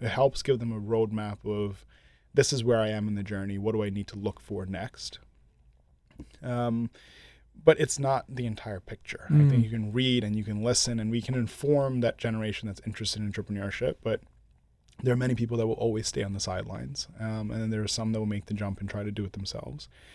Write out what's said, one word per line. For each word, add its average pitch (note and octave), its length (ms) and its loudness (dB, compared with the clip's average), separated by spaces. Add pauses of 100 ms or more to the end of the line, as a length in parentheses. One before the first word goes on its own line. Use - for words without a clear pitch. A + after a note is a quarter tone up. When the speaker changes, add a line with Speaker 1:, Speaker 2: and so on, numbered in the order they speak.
Speaker 1:
It A#2+ 60 -2
helps C3+ 340 2
give C3 180 2
them A#2 120 -2
a A2 80 -4
roadmap G#2+ 640 0
of, G#2 420 -4 (480)
"This C#3 200 4
is A#2+ 100 0
where A2+ 160 4
I G#2+ 100 2
am G#2+ 180 -2
in G#2 80 -2
the G2+ 80 -4
journey. G2 340 -4
What G#2 160 0
do G#2+ 100 0
I G#2 60 -2
need G2 200 -4
to - 80 -12
look G2+ 220 -4
for G2 260 -8
next?" - 540 -8 (1200)
Um, A#2+ 480 0 (720)
but D#3 140 10
it's D3+ 180 0
not C3+ 320 0
the B2 160 -4
entire G#2+ 340 -6
picture. - 460 -12
I - 80 2
think D3 200 8
Speaker 2:
Mm. A#2+ 100 8
Speaker 1:
you A2 80 -2
can G#2+ 200 -2
read B2 320 4
and G#2 120 0
you G#2+ 80 0
can G#2 200 -4
listen, A#2+ 360 2
and G#2+ 100 0
we A#2 120 0
can C3 120 -4
inform C3+ 680 2
that A#2 180 2
generation A2 480 -2
that's G2 180 -8
interested G#2+ 360 -4
in G#2 100 -2
entrepreneurship, G2+ 720 -2
but A2 180 0 (800)
there B2 120 4
are B2 40 4
many B2+ 160 2
people A#2 240 0
that A2+ 100 2
will A2+ 60 0
always A2+ 340 0
stay B2 160 -2
on G2 100 -4
the G2 60 -4
sidelines. G2+ 680 -6 (120)
Um, A2 300 -4
and A2 100 -4
then A2 120 0
there G#2+ 100 0
are G2+ 60 -2
some A2 240 -2
that A2 80 0
will G#2+ 80 0
make G#2 180 -2
the - 80 -6
jump G2+ 260 -4
and G2 100 -6
try G#2 140 -4
to G#2 80 -4
do G#2 140 -2
it F2+ 80 -8
themselves. - 560 -10 (260)